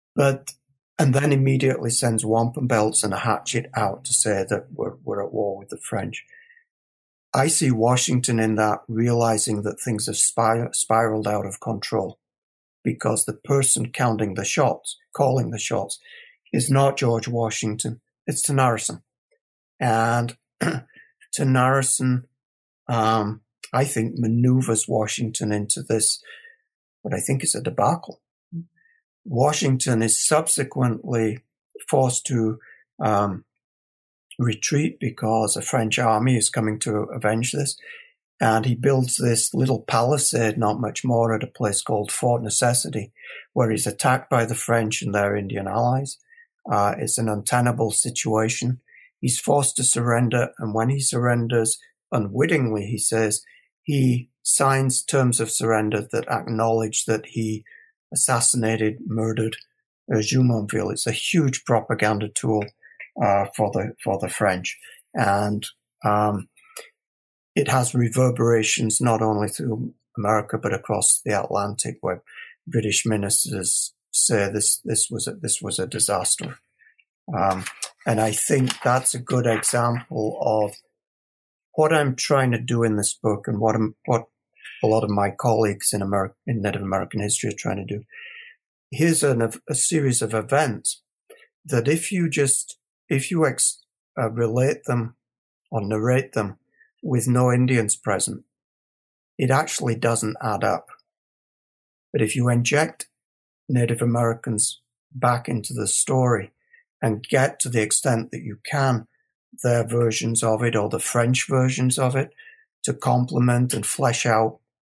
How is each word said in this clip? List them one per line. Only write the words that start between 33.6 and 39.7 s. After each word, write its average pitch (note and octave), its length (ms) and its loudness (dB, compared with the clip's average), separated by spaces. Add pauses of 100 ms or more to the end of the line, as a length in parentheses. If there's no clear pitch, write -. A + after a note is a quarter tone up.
retreat A#2+ 600 -2
because A2 560 -2
a - 60 -6
French A2+ 380 -2
army A#2+ 380 4
is - 120 2
coming A2 300 -2
to G#2+ 340 -2
avenge A2+ 380 -2
this. C#3 260 -4 (640)
And A2+ 260 4
he A#2+ 100 2
builds B2+ 420 2
this A#2 360 0
little C3 280 0